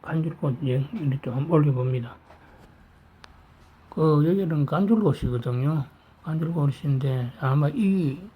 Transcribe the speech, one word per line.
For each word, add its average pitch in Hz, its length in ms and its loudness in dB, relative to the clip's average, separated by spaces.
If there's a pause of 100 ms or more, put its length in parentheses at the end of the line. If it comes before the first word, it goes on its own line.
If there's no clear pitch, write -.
간질꽃 156 600 -4
여행 135 300 0
이렇게 139 380 -4
한번 139 200 -4
올려봅니다. 127 640 0 (1800)
그, 156 380 4
여기는 165 380 2
간질꽃이거든요. 143 1200 0 (380)
간질꽃인데 143 1160 -2
아마 143 300 2
이 190 500 0 (160)